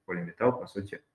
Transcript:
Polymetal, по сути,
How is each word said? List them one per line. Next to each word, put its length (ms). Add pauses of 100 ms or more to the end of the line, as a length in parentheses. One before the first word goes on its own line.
Polymetal, 520
по 80
сути, 340 (140)